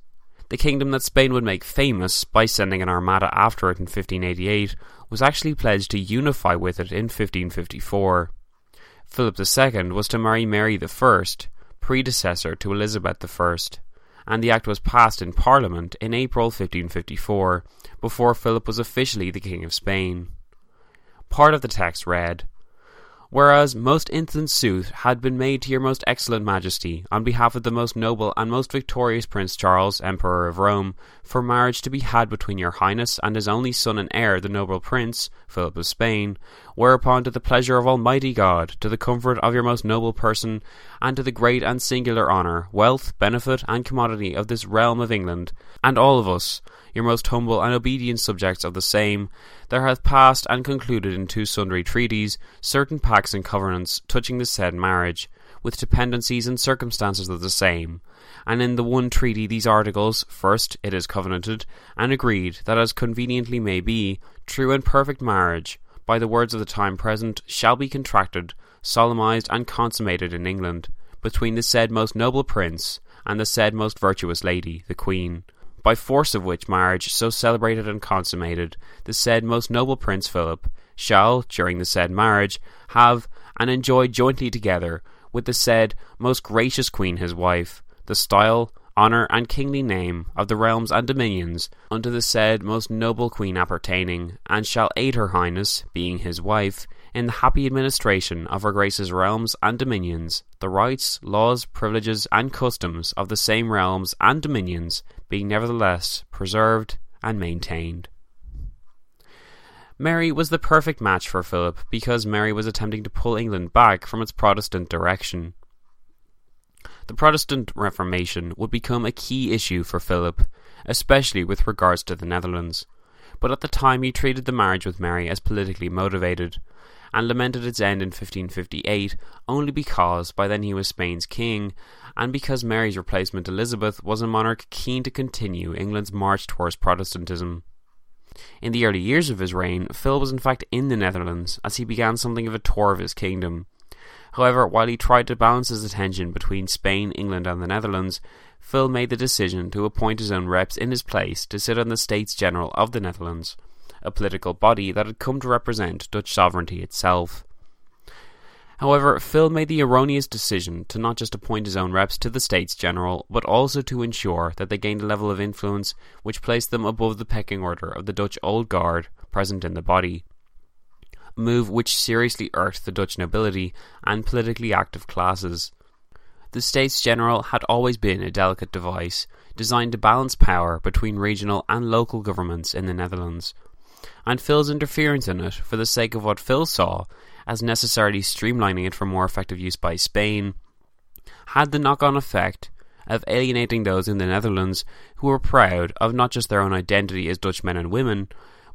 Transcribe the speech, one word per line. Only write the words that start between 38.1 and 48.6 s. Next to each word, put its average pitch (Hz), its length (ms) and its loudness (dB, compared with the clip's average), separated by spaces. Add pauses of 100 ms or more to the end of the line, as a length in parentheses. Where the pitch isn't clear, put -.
God, 90 480 2
to 110 80 0
the 104 80 0
comfort 123 420 0
of 117 160 4
your 123 80 4
most 120 200 0
noble 113 300 0
person, 110 480 0 (400)
and 131 140 0
to 135 80 -4
the 127 80 -2
great 123 320 4
and 123 180 0
singular 117 500 2
honour, 87 400 2
wealth, 113 460 2
benefit, 120 500 0
and 120 160 -2
commodity 113 520 -2
of 107 120 -4
this 113 180 -4
realm 117 340 2
of 117 120 -2
England, 87 420 -4 (300)
and 131 140 4
all 131 220 8
of 104 80 0
us, - 340 -2 (320)
your 113 100 -2
most 117 220 2
humble 117 380 2
and 120 100 2
obedient 123 460 -2
subjects 92 440 -2